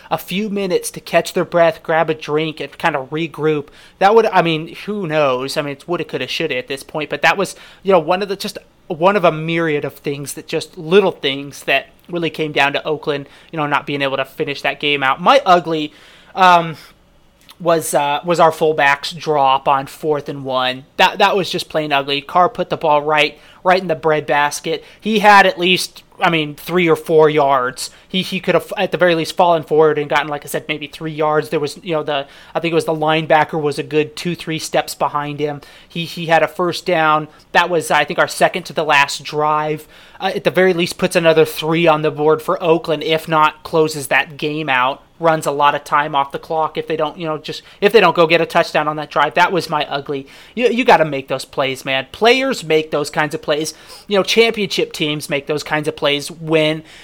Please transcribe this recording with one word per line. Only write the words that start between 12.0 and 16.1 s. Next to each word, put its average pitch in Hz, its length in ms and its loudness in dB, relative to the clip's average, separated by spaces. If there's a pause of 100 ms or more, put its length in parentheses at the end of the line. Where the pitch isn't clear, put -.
really 170 180 -4
came 156 240 -6
down 143 220 2
to - 120 -6
Oakland, 147 400 -6 (240)
you 165 60 -12
know, 151 100 -2
not 143 200 -2
being 143 160 -4
able 135 160 -2
to 135 80 -2
finish 143 340 -8
that 143 180 -4
game 143 240 -2
out. 139 200 0
My 247 240 4
ugly, 160 440 2 (440)